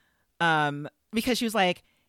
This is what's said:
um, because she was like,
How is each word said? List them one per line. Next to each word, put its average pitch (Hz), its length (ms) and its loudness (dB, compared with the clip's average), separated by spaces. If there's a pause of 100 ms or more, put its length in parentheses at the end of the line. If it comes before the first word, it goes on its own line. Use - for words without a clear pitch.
(400)
um, 151 480 0 (240)
because 226 260 -2
she 240 60 -4
was 220 100 -2
like, 185 300 0 (240)